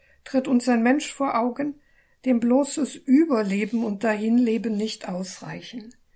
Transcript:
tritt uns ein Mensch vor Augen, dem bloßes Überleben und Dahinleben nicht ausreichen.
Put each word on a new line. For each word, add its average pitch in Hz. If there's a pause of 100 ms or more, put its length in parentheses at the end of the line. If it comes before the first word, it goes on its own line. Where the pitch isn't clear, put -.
(240)
tritt 262
uns 247
ein 233
Mensch 269
vor -
Augen, 247 (500)
dem 254
bloßes 254
Überleben 226
und 202
Dahinleben 220
nicht 214
ausreichen. 185 (200)